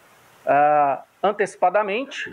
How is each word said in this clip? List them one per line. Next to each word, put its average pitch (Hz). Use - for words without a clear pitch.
ah, 143
antecipadamente, 202